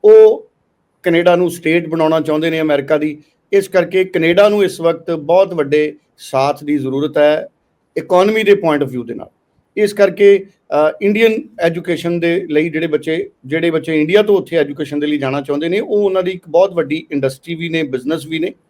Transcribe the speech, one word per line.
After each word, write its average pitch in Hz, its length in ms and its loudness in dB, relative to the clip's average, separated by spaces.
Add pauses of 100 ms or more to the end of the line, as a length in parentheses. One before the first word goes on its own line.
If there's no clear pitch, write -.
ਉਹ 220 460 8 (540)
ਕੈਨੇਡਾ 175 320 2
ਨੂੰ 175 160 -2
ਸਟੇਟ 165 380 -2
ਬਣਾਉਣਾ 160 300 0
ਚਾਹੁੰਦੇ 156 300 -2
ਨੇ 160 120 -2
ਅਮਰੀਕਾ 151 360 0
ਦੀ, 147 260 -6 (300)
ਇਸ 196 140 2
ਕਰਕੇ 185 360 0
ਕੈਨੇਡਾ 180 460 2
ਨੂੰ 208 140 0
ਇਸ - 180 -4
ਵਕਤ 165 300 -2
ਬਹੁਤ 170 420 0
ਵੱਡੇ 151 420 -2 (220)
ਸਾਥ 143 460 -4
ਦੀ 147 140 -4
ਜ਼ਰੂਰਤ 139 400 -4
ਹੈ 151 300 2 (500)
ਇਕਨੋਮੀ 196 460 0
ਦੇ 214 80 4
point 151 320 2
of 127 100 -6
view 120 100 -8
ਦੇ 117 100 -12
ਨਾਲ। - 160 -14 (480)
ਇਸ 208 160 0
ਕਰਕੇ, 196 520 4 (260)
ਅ, 151 300 0
ਇੰਡੀਅਨ 214 320 2 (260)
ਐਜੂਕੇਸ਼ਨ 170 600 -2
ਦੇ 170 300 -2
ਲਈ 156 200 0
ਜਿਹੜੇ 160 180 -4
ਬੱਚੇ, 156 420 -4 (160)
ਜਿਹੜੇ 165 260 -2
ਬੱਚੇ 160 300 -2
ਇੰਡੀਆ 185 220 2
ਤੋਂ 202 140 2
ਉੱਥੇ - 180 -4
ਐਜੂਕੇਸ਼ਨ 147 440 -4
ਦੇ 147 80 -2
ਲਈ 147 100 -2
ਜਾਣਾ 135 240 -4
ਚਾਹੁੰਦੇ 143 280 -4
ਨੇ, 196 100 -2
ਉਹ 214 260 -2
ਉਹਨਾਂ 190 180 0
ਦੀ 185 80 -2
ਇੱਕ 180 180 -14
ਬਹੁਤ 180 240 2
ਵੱਡੀ 156 380 -4
ਇੰਡਸਟਰੀ 139 440 -4
ਵੀ 165 140 -8
ਨੇ, 160 140 -2
ਬਿਜ਼ਨਸ 135 420 -4
ਵੀ 160 140 -6
ਨੇ। 185 140 -4 (160)